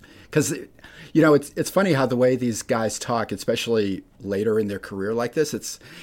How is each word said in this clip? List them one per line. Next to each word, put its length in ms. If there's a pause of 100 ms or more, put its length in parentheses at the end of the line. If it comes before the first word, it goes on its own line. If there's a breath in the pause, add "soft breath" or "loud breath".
(300 loud breath)
'Cause, 240 (580 loud breath)
you 100
know, 120
it's, 240
it's 120
funny 240
how 120
the 100
way 200
these 260
guys 360
talk, 340
especially 720 (180)
later 380
in 80
their 120
career 340
like 200
this, 200
it's, 240 (260 loud breath)